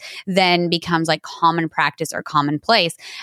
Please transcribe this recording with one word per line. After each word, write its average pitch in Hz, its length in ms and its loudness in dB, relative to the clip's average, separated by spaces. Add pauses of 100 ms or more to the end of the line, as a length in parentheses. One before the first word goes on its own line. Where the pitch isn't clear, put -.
(280)
then 180 420 2
becomes, 170 380 0
like, 156 140 0
common 165 480 0
practice 156 420 -2
or 160 100 -6
commonplace. 156 760 0 (260)